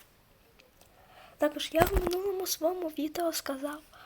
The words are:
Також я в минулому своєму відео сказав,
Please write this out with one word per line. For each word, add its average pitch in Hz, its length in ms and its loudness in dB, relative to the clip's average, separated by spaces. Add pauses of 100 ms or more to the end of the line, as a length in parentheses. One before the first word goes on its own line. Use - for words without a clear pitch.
(1400)
Також 302 360 -2
я 320 80 8
в 403 120 6
минулому 370 540 0
своєму 349 400 -2
відео 311 460 -2
сказав, 285 480 -6 (240)